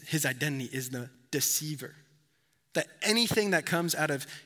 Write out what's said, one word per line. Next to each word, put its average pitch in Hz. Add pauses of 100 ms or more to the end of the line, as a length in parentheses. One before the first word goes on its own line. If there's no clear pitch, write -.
his 151
identity 131
is 127
the 127 (220)
deceiver. 147 (800)
That 160 (160)
anything 214
that 165
comes 170
out 151
of 139 (200)